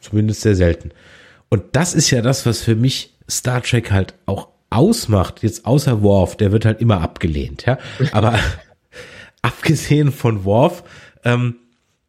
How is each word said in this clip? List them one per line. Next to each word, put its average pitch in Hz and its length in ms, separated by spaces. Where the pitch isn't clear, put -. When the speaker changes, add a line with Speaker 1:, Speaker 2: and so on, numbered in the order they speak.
Speaker 1:
zumindest 107 420
sehr 107 140
selten. 85 340
Und 95 220
das 165 220
ist 156 160
ja 120 120
das, 127 240
was 113 160
für 113 140
mich - 400
Star 123 340
Trek - 280
halt 98 240
auch 98 220
ausmacht, 110 720
jetzt - 240
außer 127 360
Worf, 98 340
der 98 160
wird 107 120
halt 110 160
immer 110 200
abgelehnt, 71 680
ja. 131 120
Speaker 2:
<laughs> - 180
Speaker 1:
Aber 110 260
<laughs> - 520
abgesehen 147 680
von 110 320
Worf, 120 400
ähm, 123 320